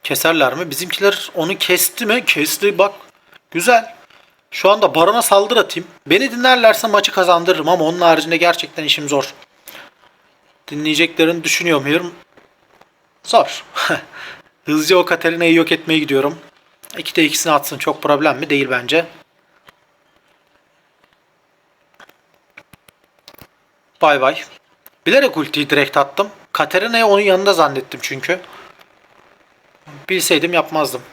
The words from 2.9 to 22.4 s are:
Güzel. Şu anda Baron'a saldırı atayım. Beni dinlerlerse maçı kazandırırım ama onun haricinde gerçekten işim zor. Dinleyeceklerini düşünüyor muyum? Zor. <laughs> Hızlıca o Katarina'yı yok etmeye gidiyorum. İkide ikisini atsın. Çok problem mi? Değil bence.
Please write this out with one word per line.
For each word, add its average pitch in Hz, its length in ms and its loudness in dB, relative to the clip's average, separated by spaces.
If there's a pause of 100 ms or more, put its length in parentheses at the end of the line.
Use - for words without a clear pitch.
Güzel. 226 440 0 (560)
Şu - 200 2
anda 208 240 2
Baron'a 196 260 4
saldırı 208 380 2
atayım. - 300 -4 (180)
Beni 220 240 2
dinlerlerse 240 560 2
maçı 202 240 2
kazandırırım 170 580 2
ama 170 160 2
onun 175 160 -2
haricinde 165 360 2
gerçekten 170 460 -2
işim 147 260 -4
zor. 139 240 -2 (1300)
Dinleyeceklerini 160 760 0
düşünüyor 160 380 0
muyum? 170 340 -2 (1080)
Zor. - 400 0 (120)
<laughs> - 920 -10
Hızlıca 156 320 2
o 175 80 2
Katarina'yı 170 480 0
yok 165 180 4
etmeye 160 280 0
gidiyorum. 147 400 -2 (580)
İkide 165 260 -2
ikisini 151 300 0
atsın. 143 240 -2
Çok 147 240 -4
problem 147 360 0
mi? 147 120 -8
Değil 139 200 0
bence. 127 360 -2 (4000)